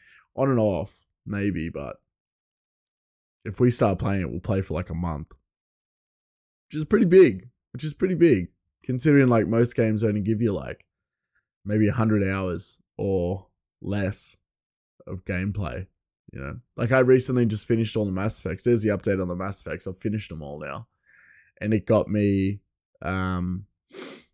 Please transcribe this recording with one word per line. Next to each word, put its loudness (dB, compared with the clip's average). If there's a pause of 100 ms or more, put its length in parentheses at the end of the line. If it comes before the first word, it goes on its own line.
(340)
on 0
and 2
off, -2 (200)
maybe, -4
but -10 (1400)
if -6
we 4
start 0
playing -2
it, -4
we'll -8
play -2
for, -8
like, -6
a -8
month, -6 (1400)
which -12
is -4
pretty 4
big, 6 (240)
which -10
is -8
pretty -2
big, 4 (340)
considering, 4
like, 4
most 2
games 2
only 0
give 0
you, 2
like, -8 (800)
maybe 2
a 2
hundred 2
hours -6 (140)
or -2 (340)
less -4 (680)
of -12
gameplay, -6 (460)
you -14
know? -12 (180)
Like, -2
I 4
recently 6
just -2
finished 0
all 0
the -4
Mass -4
Effects. -6
There's 4
the 2
update 0
on -4
the -6
Mass -8
Effects. -10
I've -12
finished -6
them -12
all -12
now. -12 (720)
And -2
it 0
got 2
me, 2 (440)
um, -4 (680)